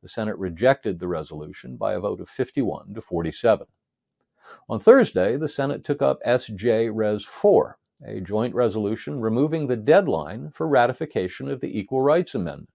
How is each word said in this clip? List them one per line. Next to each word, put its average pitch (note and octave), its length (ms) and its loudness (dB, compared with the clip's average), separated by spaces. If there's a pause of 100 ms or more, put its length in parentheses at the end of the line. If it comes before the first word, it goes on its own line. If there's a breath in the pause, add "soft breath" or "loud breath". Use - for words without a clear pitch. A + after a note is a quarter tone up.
The G2 60 -20
Senate G#2+ 300 -6
rejected F#2+ 600 0
the F2+ 100 -6
resolution D#2 680 -10
by G#2 180 -2
a F#2+ 60 -4
vote G2 200 -6
of F2+ 100 -14
fifty-one G2+ 640 -4
to A2 80 -12
forty-seven. F2 640 -2 (1000 loud breath)
On A2 120 -6
Thursday, C3+ 560 6
the D3+ 120 -4
Senate C#3 360 -4
took C#3+ 160 -4
up C3+ 240 2
S B2 220 0
J A2+ 420 0
Res G#2+ 360 -2
four, - 520 2 (300)
a G#2+ 140 -8
joint G#2+ 340 -2
resolution A2 680 -2
removing C#3+ 460 0
the B2+ 100 0
deadline A#2+ 760 0
for D#3+ 140 -8
ratification B2+ 840 0
of C3 100 -8
the - 180 -6
Equal C3 220 -4
Rights D3+ 340 2
Amendment. D2+ 400 -6